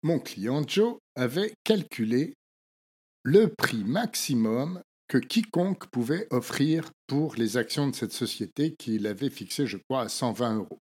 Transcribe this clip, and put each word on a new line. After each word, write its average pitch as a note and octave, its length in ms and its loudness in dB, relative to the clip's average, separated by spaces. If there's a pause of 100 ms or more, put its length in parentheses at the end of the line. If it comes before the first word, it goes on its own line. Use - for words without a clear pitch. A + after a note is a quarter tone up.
mon D#3 160 2
client B2 480 -4
Joe A#3 320 2 (160)
avait D3 380 -2 (120)
calculé C3 720 0 (880)
le F#3 260 8
prix - 360 -2
maximum C#3 960 0 (280)
que C3+ 100 2
quiconque F#3 720 0
pouvait C3 420 -2
offrir D3+ 600 0 (160)
pour D3 280 0
les A2+ 220 0
actions C#3 320 0
de B2+ 60 -4
cette - 180 -6
société C#3+ 680 -4
qu'il G#2+ 280 -2
avait G#2+ 240 -2
fixé, B2 360 -4
je G2+ 100 -6
crois, C3 260 -4
à G#2+ 60 -4
cent A#2+ 240 -2
vingt A2+ 240 0
euros. F#2+ 240 -6